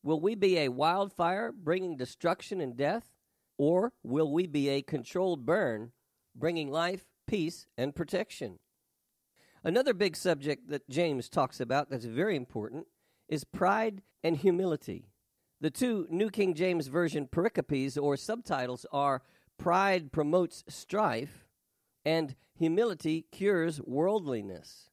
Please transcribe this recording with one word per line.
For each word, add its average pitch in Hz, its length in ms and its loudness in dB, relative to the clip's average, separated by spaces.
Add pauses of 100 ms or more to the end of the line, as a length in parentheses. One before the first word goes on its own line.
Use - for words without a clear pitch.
Will 151 160 0
we 214 160 2
be 185 200 4
a 147 120 2
wildfire 180 800 0
bringing 180 460 -2
destruction 170 640 -2
and 127 160 -4
death, 160 360 -2 (460)
or 180 340 4 (120)
will 143 280 2
we 180 140 2
be 143 220 0
a 139 140 2
controlled 156 600 -2
burn 120 460 0 (420)
bringing 151 380 -2
life, 170 380 -2 (180)
peace, 170 400 -4 (100)
and 135 160 -2
protection? 143 680 -6 (1040)
Another 247 280 2
big 185 220 2
subject 143 540 -2
that 143 200 -6
James 143 400 0
talks - 320 -2
about 131 300 0
that's 120 140 -8
very 151 320 -2
important 120 500 -8 (400)
is 151 160 -4
pride 202 600 0 (180)
and 165 140 2
humility. 170 760 0 (500)
The 151 120 0
two 226 360 0
New 190 220 2
King 185 240 2
James 170 320 0
Version 151 400 0
pericopes 143 720 0
or 143 160 2
subtitles 135 760 -4
are 139 300 2 (360)
"Pride 180 540 2
Promotes 160 560 2
Strife" 151 800 -4 (560)
and 156 320 0 (180)
"Humility 165 680 0 (100)
Cures 170 500 0
Worldliness." 131 1120 -2